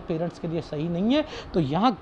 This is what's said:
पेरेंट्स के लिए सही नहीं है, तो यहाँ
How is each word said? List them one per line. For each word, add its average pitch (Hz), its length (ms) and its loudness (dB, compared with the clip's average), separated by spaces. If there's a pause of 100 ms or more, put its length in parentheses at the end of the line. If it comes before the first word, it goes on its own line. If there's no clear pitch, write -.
पेरेंट्स 165 300 -2
के 175 100 -4
लिए 160 140 -2
सही 156 260 -4
नहीं 190 260 2
है, 302 100 4 (300)
तो 190 60 4
यहाँ 170 420 4